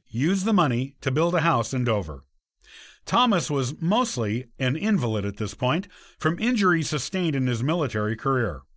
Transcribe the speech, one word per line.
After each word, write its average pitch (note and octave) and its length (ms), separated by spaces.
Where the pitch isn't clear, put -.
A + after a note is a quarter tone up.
used F#3 380
the A3 80
money C3+ 480
to C3+ 80
build E3 240
a D#3 80
house C3+ 320
in B2+ 100
Dover. F2 400
Thomas G#3 440
was C#3 320
mostly D3 640
an C3 160
invalid B2+ 500
at G2+ 120
this G#2 180
point C3+ 320
from E3+ 220
injuries G3+ 480
sustained D#3+ 480
in C3 100
his A#2+ 160
military B2+ 540
career. A2+ 460